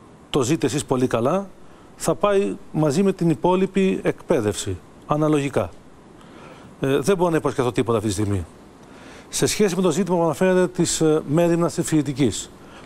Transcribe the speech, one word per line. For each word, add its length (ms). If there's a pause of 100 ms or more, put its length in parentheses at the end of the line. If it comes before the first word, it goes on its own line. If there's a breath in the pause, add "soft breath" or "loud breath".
(300)
το 120
ζείτε 240
εσείς 200
πολύ 220
καλά, 420 (460 loud breath)
θα 200
πάει 400 (160)
μαζί 320
με 100
την 160
υπόλοιπη 760
εκπαίδευση, 760 (300)
αναλογικά. 640 (1080 loud breath)
Ε, 200
δεν 180
μπορώ 120
να 80
υποσχεθώ 340
τίποτα 260
αυτή 120
τη 60
στιγμή. 300 (840 loud breath)
Σε 160
σχέση 300
με 60
το 100
ζήτημα 260
που 60
αναφέρατε 440
της, 340
ε, 260
μέριμνας 460
της 140
φοιτητικής, 640 (360 loud breath)